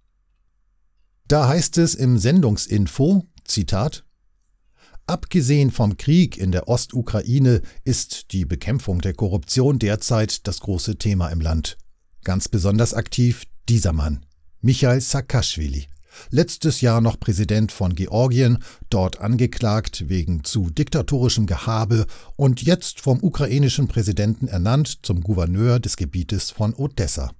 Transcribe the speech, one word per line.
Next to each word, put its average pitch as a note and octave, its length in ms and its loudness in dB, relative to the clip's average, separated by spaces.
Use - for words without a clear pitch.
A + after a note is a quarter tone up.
Da C#3 200 4
heißt D#3+ 320 2
es E3 160 2
im B2+ 240 2
Sendungsinfo, C3+ 1040 2
Zitat, G2+ 600 -2
„Abgesehen C#3+ 640 2
vom G#2 260 0
Krieg D#3+ 400 2
in F#2 140 -2
der F2+ 160 -2
Ostukraine A#2+ 960 0
ist - 480 -4
die F#2 140 -2
Bekämpfung F#2 560 -4
der F#2+ 140 -2
Korruption A2+ 640 0
derzeit G#2+ 680 0
das F#2+ 120 -6
große F#2+ 400 -4
Thema F#2 300 0
im E2 120 -2
Land. D#2+ 380 -2
Ganz F#2 240 -2
besonders G#2 460 0
aktiv A#2+ 520 -2
dieser G#2+ 240 2
Mann, D2 320 -2
Michail B2+ 400 2
Saakaschwili. E2 880 -2
Letztes - 520 0
Jahr A#2 180 4
noch A2+ 180 2
Präsident G#2+ 540 0
von F2+ 240 -2
Georgien, A#2+ 600 2
dort F#2 320 0
angeklagt G#2+ 880 -2
wegen E2+ 340 -2
zu F2+ 260 -2
diktatorischem B2 760 0
Gehabe A2 600 0
und C3 260 2
jetzt F3 380 0
vom C3+ 240 0
ukrainischen C#3 640 0
Präsidenten G#2+ 640 0
ernannt A2 540 0
zum F2 180 -2
Gouverneur G2 580 2
des - 160 -4
Gebietes F2+ 560 -4
von G#2+ 220 -2
Odessa. - 680 -4